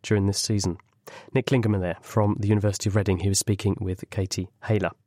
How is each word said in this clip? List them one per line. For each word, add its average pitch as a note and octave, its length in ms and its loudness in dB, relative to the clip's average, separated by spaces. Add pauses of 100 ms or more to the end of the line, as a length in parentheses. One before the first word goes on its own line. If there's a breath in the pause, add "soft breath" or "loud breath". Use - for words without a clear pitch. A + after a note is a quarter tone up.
during G2+ 240 2
this G2 120 0
season. F#2 400 -2 (560 loud breath)
Nick C3 120 2
Klingerman G#2+ 340 2
there F2 200 -2
from G#2 380 0
the G2+ 80 -2
University G#2 420 2
of F#2+ 60 -2
Reading, G2 240 2
he G2+ 100 0
was G2 120 2
speaking G2 400 0
with F#2 280 -6
Katie F#2 400 -4 (180)
Haylor. G2 260 2 (140)